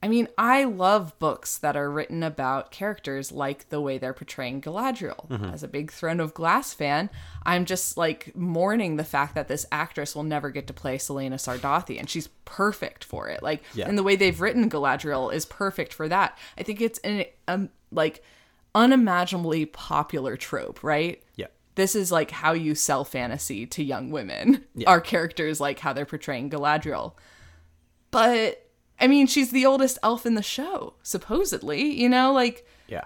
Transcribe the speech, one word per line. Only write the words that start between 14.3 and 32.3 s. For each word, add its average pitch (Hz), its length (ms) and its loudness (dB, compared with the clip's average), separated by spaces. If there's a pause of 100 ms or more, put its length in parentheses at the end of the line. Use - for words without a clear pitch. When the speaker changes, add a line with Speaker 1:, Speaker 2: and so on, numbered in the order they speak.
Speaker 1:
written 220 280 4
Galadriel 139 640 0
is 160 120 -2
perfect - 480 -6
for 156 160 -6
that. 185 280 2 (200)
I 202 60 -8
think 208 180 -4
it's 226 180 -2
an, 202 240 -2 (240)
um, 190 220 -2 (200)
like, 160 320 0 (540)
unimaginably 180 920 4
popular 147 680 -4
trope, - 480 -8
right? 156 400 -2 (140)
Speaker 2:
Yeah. 90 100 -10 (280)
Speaker 1:
This 190 200 2
is, 190 160 0
like, 160 200 2
how 160 200 0
you 160 240 0
sell 143 300 0
fantasy 123 640 -6
to - 140 -8
young 131 300 -4
women. 139 540 2 (100)
Speaker 2:
Yeah. 123 140 2
Speaker 1:
Are 180 100 10
characters 160 640 -2
like 143 180 -2
how 143 140 -4
they're 139 120 -4
portraying 139 440 -6
Galadriel. 147 640 -2 (1000)
But, 226 580 2 (300)
I 254 80 8
mean, 277 200 8
she's 254 240 2
the 254 140 4
oldest 262 380 4
elf 233 220 0
in 226 100 2
the 208 80 0
show, - 500 -6 (100)
supposedly, 175 960 -2
you 240 80 6
know, 254 240 6